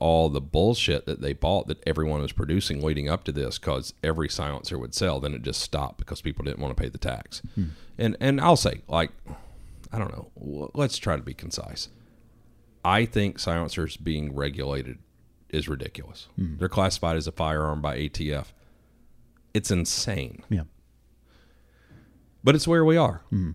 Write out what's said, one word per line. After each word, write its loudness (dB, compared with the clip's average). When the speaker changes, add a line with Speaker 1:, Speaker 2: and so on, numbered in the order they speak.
Speaker 1:
all 6
the 0
bullshit 2
that -4
they -2
bought 0
that -4
everyone 2
was -4
producing 0
leading 0
up 0
to -2
this, -4
'cause -4
every 0
silencer -6
would -8
sell. 0
Then -2
it -8
just -4
stopped -4
because -8
people -4
didn't -4
wanna -4
pay 0
the -10
tax. -6
Speaker 2:
Hmm. 0
Speaker 1:
And, 0
and 2
I'll 8
say, 0
like, 2
I -4
don't -2
know. -12
W-, -8
let's 2
try 2
to -6
be -10
concise. -8
I 6
think 0
silencers -2
being -2
regulated -4
is -2
ridiculous. -10
Speaker 2:
Hmm. -4
Speaker 1:
They're 0
classified 2
as -2
a -4
firearm 0
by -2
A -2
T -4
F. -6
It's 0
insane. 0
Speaker 2:
Yeah. 2
Speaker 1:
But 8
it's 2
where 6
we 8
are. 4
Speaker 2:
Hmm. 2